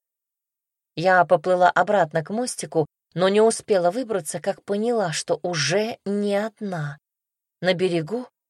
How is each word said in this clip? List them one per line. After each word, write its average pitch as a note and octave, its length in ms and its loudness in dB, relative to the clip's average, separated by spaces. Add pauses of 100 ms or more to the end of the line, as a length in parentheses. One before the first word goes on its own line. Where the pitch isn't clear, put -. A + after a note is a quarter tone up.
(960)
Я F3+ 280 4
поплыла F3+ 460 4
обратно F3 520 2
к D#3 60 -12
мостику, F#3 580 -4 (280)
но F3+ 140 2
не G#3 120 4
успела G#3 500 2
выбраться, G3+ 500 -6
как F#3 240 -6
поняла, G#3 480 -2
что - 300 -4
уже F3+ 600 -2
не G3+ 320 -2
одна. F#3+ 600 -6 (640)
На F#3 140 0
берегу, F3 520 -2 (240)